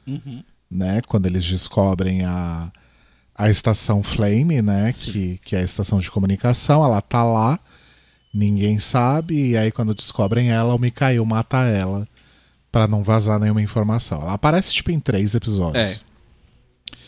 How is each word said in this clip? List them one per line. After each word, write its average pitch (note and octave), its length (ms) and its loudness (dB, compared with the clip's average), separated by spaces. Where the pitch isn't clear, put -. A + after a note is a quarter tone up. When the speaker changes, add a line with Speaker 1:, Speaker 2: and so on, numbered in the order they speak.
Speaker 1:
Uhum. C3 360 -10
Speaker 2:
né? F#2+ 380 -2
Quando G2 180 2
eles F#2 180 0
descobrem F#2 800 0
a, F2 460 -4
a G#2 140 0
estação G#2 540 2
Flame, A#2 580 0
né? G#2 320 0
Speaker 1:
Sim. - 200 -8
Speaker 2:
Que, F#2 320 -4
que - 120 -6
é F#2 40 0
a F#2 40 0
estação G2 340 -2
de F2+ 120 -4
comunicação, B2 760 2
ela A2+ 160 2
tá A#2 240 0
lá, A#2 340 2
ninguém G#2 460 2
sabe, C#3 720 0
e A#2+ 60 2
aí A2 140 2
quando G#2+ 240 -2
descobrem A#2+ 560 0
ela, A#2 240 2
o A#2+ 40 0
Mikhail B2 460 0
mata A2+ 400 0
ela G2+ 420 -2
pra A2 160 4
não G#2 160 0
vazar G#2+ 380 2
nenhuma G#2+ 220 2
informação. G#2+ 580 -2
Ela D2+ 140 -6
aparece, E3 400 0
tipo, - 160 -2
em E3 100 0
três G2+ 340 0
episódios. G#2 500 -2
Speaker 1:
É. G2 160 -4